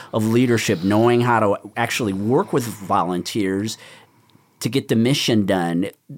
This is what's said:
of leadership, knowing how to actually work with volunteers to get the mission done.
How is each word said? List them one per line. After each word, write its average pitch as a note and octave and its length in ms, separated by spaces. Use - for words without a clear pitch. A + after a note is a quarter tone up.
of A2 140
leadership, A2+ 560
knowing A#2 380
how A#2+ 180
to G2+ 360
actually A2 380
work A#2+ 400
with C3 120
volunteers G2 1120
to - 80
get C3 220
the C#3+ 80
mission A#2 480
done. F2+ 440